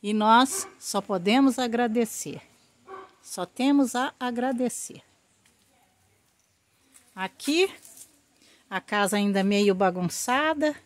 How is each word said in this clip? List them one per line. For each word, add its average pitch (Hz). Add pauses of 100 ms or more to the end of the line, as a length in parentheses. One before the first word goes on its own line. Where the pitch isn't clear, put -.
E 202
nós 226 (140)
só -
podemos 220
agradecer. 233 (800)
Só -
temos 269
a 254
agradecer. 247 (2250)
Aqui, 294 (960)
a 190
casa 208
ainda 202
meio 202
bagunçada. 254 (120)